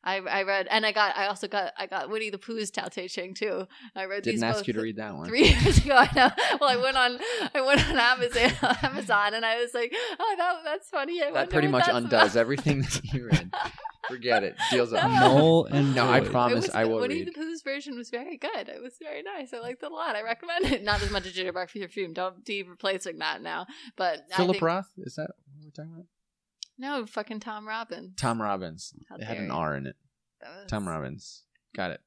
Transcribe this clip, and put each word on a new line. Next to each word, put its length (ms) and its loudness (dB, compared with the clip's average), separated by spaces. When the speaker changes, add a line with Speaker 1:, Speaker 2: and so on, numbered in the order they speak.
Speaker 1:
I, 140 -2
I 260 -2
read, 260 0
and 160 2
I 60 2
got, 260 2
I 100 0
also 200 -6
got, 300 -2
I 100 -8
got 220 -6
Winnie 200 -4
the 80 -8
Pooh's 320 -8
Tao 200 -6
Te 180 -10
Ching 260 -10
too. 320 -4
I 100 -6
read 180 -6
Speaker 2:
Didn't 120 -2
Speaker 1:
these 80 0
Speaker 2:
ask 160 0
Speaker 1:
both 80 -6
Speaker 2:
you 60 -4
to 80 -2
read 160 -6
that 180 -10
one. 100 -10
Speaker 1:
three 220 6
<laughs> 20 8
years 300 6
ago. 160 4
I 200 10
know. 140 8
Well, 100 4
I 60 4
went 220 0
on, 200 2
I 60 2
went 280 4
on 80 0
Amazon, 540 4
<laughs> 220 2
Amazon, 520 0
and 100 -2
I 160 2
was 120 -4
like, 200 -2
"Oh, 180 0
that, 180 0
that's 240 -6
funny. 320 -4
I 40 2
Speaker 2:
That 80 -4
Speaker 1:
wonder 180 0
Speaker 2:
pretty 180 4
Speaker 1:
what 100 2
Speaker 2:
much 60 6
Speaker 1:
that's 120 2
Speaker 2:
undoes 340 6
Speaker 1:
about." 60 -6
Speaker 2:
everything 440 2
that 220 -2
you 140 -4
read. 300 2
Speaker 1:
<laughs> 520 -8
Speaker 2:
Forget 340 0
it. 120 -4
Deal's 200 2
up. 180 2
Speaker 1:
No. 100 4
Speaker 3:
Null 520 8
and 240 2
Speaker 2:
No, 140 4
I 100 6
Speaker 3:
void. 120 0
Speaker 2:
promise 340 2
Speaker 1:
It 40 0
was 60 -4
Speaker 2:
I 100 4
will 140 0
Speaker 1:
Winnie 200 -2
Speaker 2:
read. 80 -6
Speaker 1:
the 40 -10
Pooh's 300 -10
version 340 -8
was 140 -14
very 260 -10
good. 320 -8
It 140 -14
was 200 -16
very 220 -12
nice. 300 -12
I 60 -12
liked 240 -12
it 80 -12
a 40 -14
lot. 220 -4
I 60 -6
recommend 420 -4
it. 180 0
Not 200 0
as 80 -2
much 160 -2
as 60 -12
Jitterbug 380 -4
Perfume. 400 -6
Don't 320 -6
be 200 -6
replacing 560 -6
that 220 -4
now. 260 -8
But 280 -2
I 40 0
Speaker 2:
Philip 180 4
Speaker 1:
think 80 0
Speaker 2:
Roth? 340 0
Is 180 -14
that 140 -8
what 340 -20
we're 60 -20
talking 240 -18
about? 120 -20
Speaker 1:
No, 260 -6
fucking 360 -8
Tom 260 -12
Robbins. 500 -10
Speaker 2:
Tom 240 -2
Robbins. 520 -6
Speaker 1:
How 100 -20
Speaker 2:
It 60 -12
had 120 -8
Speaker 1:
dare 80 -8
Speaker 2:
an 60 -6
Speaker 1:
you. 60 -4
Speaker 2:
R 220 -2
in 80 -8
it. 100 -12
Speaker 1:
That 80 -18
was 180 -20
Speaker 2:
Tom 220 -6
Robbins. 540 -10
Got 160 -4
it. 160 -12